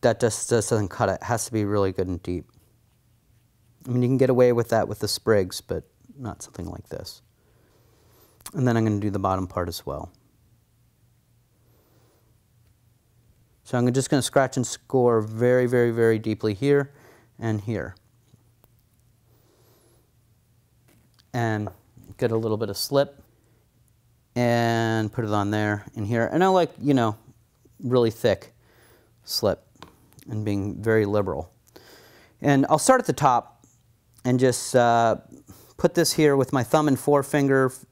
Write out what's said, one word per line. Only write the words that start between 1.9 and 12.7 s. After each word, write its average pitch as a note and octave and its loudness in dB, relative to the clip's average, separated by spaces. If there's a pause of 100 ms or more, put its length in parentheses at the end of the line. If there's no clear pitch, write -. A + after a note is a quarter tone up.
good F#2 -4
and F2 -8
deep. F2+ -8 (1400)
I B2+ -10
mean, B2 0
you A#2+ 2
can C3 2
get B2+ 4
away B2 6
with A#2 0
that A2 2
with - -10
the G#2 -4
sprigs, G2+ 0
but E2+ -8 (340)
not A#2+ -12
something - -14
like F2 -14
this. - -16 (1300)
And C3 0
then A#2 2
I'm A2+ 2
gonna G#2+ 0
do G#2 -2
the G2 -6
bottom F#2+ -2
part F2+ -4
as - -12
well. - -10 (3500)